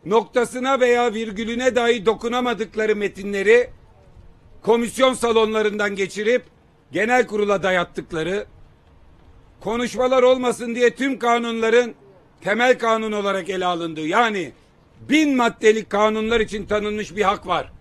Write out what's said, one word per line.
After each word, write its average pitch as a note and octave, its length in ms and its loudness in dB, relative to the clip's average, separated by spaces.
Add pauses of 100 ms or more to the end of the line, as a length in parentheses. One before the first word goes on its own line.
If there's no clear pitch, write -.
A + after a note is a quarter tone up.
noktasına B3 760 0
veya A#3+ 340 2
virgülüne A3+ 600 -2
dahi A#3+ 320 0
dokunamadıkları G#3+ 880 -2
metinleri G3+ 720 0 (920)
komisyon A#3 520 0
salonlarından G#3+ 800 0
geçirip G#3 460 -2 (500)
genel A#3 340 0
kurula G3+ 360 -2
dayattıkları, F3+ 840 -4 (1120)
konuşmalar B3 640 0
olmasın B3 520 2
diye A#3+ 200 4
tüm C4 240 -2
kanunların A#3 760 2 (460)
temel A#3+ 380 2
kanun A3 340 0
olarak G3 380 -2
ele F#3 160 -2
alındığı, E3 400 -4
yani G3 460 0 (560)
bin D4 280 2
maddelik A3 540 2
kanunlar G#3+ 500 0
için G3+ 260 -4
tanınmış G#3 500 -4
bir G#3 60 -2
hak G3 240 0
var. E3+ 340 -4